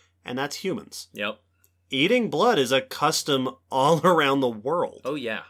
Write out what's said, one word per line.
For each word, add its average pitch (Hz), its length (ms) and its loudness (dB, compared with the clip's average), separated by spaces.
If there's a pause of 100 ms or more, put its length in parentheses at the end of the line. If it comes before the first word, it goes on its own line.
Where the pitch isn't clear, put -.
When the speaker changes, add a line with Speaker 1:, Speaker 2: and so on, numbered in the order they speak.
(240)
Speaker 1:
and 120 120 -10
that's 143 200 -6
humans. - 560 -8
Speaker 2:
Yep. 104 260 -8 (520)
Speaker 1:
Eating 196 380 2
blood 180 300 2
is 127 140 2
a 131 80 4
custom 131 720 -2 (200)
all 147 300 4
<laughs> 160 40 0
around 143 360 4
the 131 80 2
world. 123 560 -4
Speaker 2:
Oh, 139 100 -4
yeah. 110 360 -6